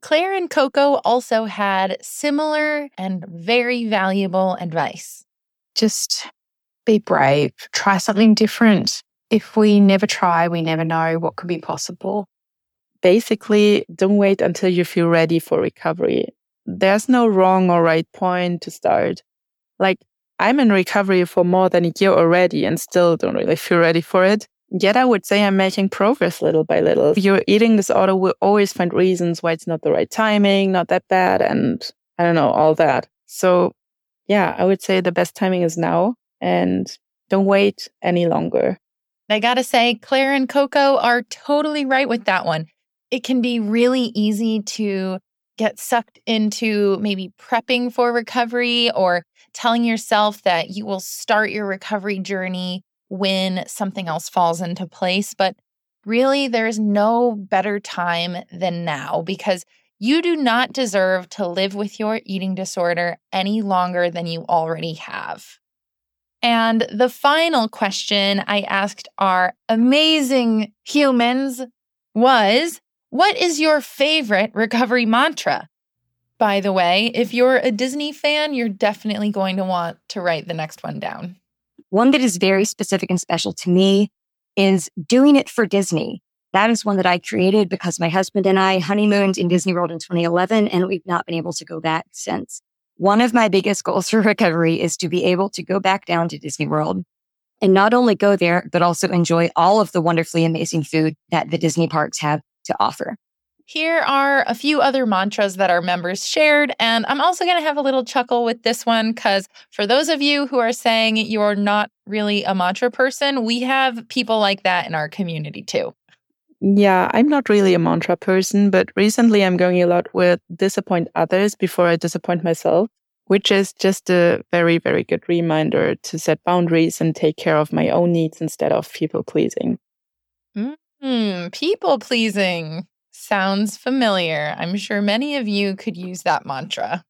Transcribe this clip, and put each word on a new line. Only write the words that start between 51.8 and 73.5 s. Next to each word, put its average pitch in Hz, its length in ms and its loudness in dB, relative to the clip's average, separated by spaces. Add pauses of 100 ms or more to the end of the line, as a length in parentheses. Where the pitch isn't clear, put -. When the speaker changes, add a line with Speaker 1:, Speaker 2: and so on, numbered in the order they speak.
Speaker 1:
journey 185 640 -6 (260)
when 190 580 -2
something 190 420 -8
else 165 200 -6
falls 170 340 0
into 180 240 -8
place. 185 480 -4
But 190 220 -2 (500)
really, 269 420 0
there's 226 300 -2
no 214 580 2
better 202 420 -2
time 175 600 -4 (120)
than 170 340 -6
now 151 380 -4
because 185 420 -4 (340)
you 277 240 0
do 339 120 0
not 254 380 0
deserve 185 580 -2
to 202 160 -6
live 190 280 -4
with 202 260 -8
your 214 240 -4
eating 190 300 -6
disorder 175 640 -4 (120)
any 202 320 -2
longer 180 480 0
than 170 160 -8
you 165 220 -10
already 160 460 -2
have. - 520 -12 (960)
And 226 480 2
the 240 200 0
final 285 580 2
question 196 800 -2
I 202 160 -2
asked 202 460 -4 (100)
our 185 360 0 (140)
amazing 247 1040 2 (100)
humans 262 800 0 (540)
was, 247 640 4 (300)
"What 370 260 2
is 330 240 0